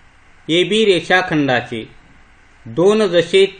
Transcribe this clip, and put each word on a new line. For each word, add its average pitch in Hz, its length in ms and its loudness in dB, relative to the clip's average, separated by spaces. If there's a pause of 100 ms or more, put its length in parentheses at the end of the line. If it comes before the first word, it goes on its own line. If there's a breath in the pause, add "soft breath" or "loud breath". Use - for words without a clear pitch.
(480)
एबी 180 360 0
रेषाखंडाचे 151 1000 -2 (840)
दोन 196 420 0
जसे 175 380 2 (140)